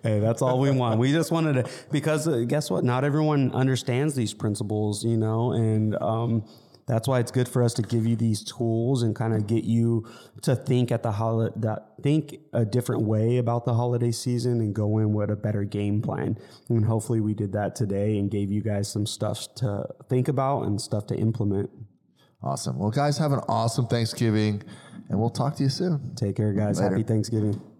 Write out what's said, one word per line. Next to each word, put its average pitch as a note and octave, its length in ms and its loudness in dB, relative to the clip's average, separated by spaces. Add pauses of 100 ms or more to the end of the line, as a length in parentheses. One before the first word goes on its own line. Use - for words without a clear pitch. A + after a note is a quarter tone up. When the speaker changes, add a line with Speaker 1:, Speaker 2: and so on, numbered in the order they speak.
Speaker 1:
Hey, G#2+ 180 0
that's A2+ 220 0
all B2+ 180 2
we C#3 120 4
want. B2 280 2
We C3 120 4
just D#3+ 200 2
wanted D3+ 340 2
to, - 40 -10 (220)
because, D3+ 360 0
uh, A#2+ 200 2
guess C#3+ 240 -2
what? - 120 0
Not B2+ 200 2
everyone D3 500 2
understands C3 600 0
these A2+ 180 0
principles, G#2 720 -2
you A#2 120 2
know, A2 340 2
and, A2 500 2
um, A2+ 420 0 (440)
that's A2+ 200 0
why C3 120 2
it's A2+ 120 -2
good B2 180 2
for B2 140 2
us A#2 100 2
to A#2+ 80 -2
give A2 240 0
you A#2 100 2
these A2 280 0
tools A#2 580 0
and A2+ 160 0
kinda A2 240 0
get A2 220 0
you A#2 420 2 (380)
to C3+ 120 2
think B2 360 0
at A#2 100 0
the A#2 120 -2
hol-, A2+ 420 0
that, A2 480 -4
think D3+ 340 0 (160)
a A#2 100 2
different A#2+ 380 0
way A2 380 2
about A#2+ 260 -2
the B2 80 0
holiday A#2+ 380 0
season A#2+ 500 -2
and G#2 140 -2
go G#2+ 240 0
in G#2+ 120 2
with G#2 200 0
a G#2 40 0
better G#2 280 -2
game G#2 360 -2
plan. - 380 -2 (320)
And A2+ 160 4
hopefully A2 360 0
we G#2 120 0
did G2+ 200 -4
that G2+ 220 -2
today G2+ 440 0
and G2+ 100 0
gave G2+ 220 -2
you G#2 100 0
guys G2+ 260 -2
some G#2 200 -2
stuff - 480 -6
to G2+ 320 -4 (220)
think B2+ 180 2
about C3+ 400 0
and G2+ 120 0
stuff - 280 -4
to - 100 -4
implement. G2+ 540 0 (720)
Speaker 2:
Awesome. C2+ 340 -4
Well, G2+ 140 0
guys, C#3+ 260 0
have D3 140 0
an C3 160 0
awesome A2+ 400 0
Thanksgiving, G#2+ 760 2 (480)
and G2 100 0
we'll A#2 120 0
talk C#3 240 -2
to C#3+ 80 -2
you C3+ 60 4
soon. D3+ 460 -2
Speaker 1:
Take G2 200 -2
care, G#2+ 180 2
guys. G#2 260 0
Speaker 2:
Later. F#2 180 2
Speaker 1:
Happy A2 60 0
Thanksgiving. G#2+ 560 0 (200)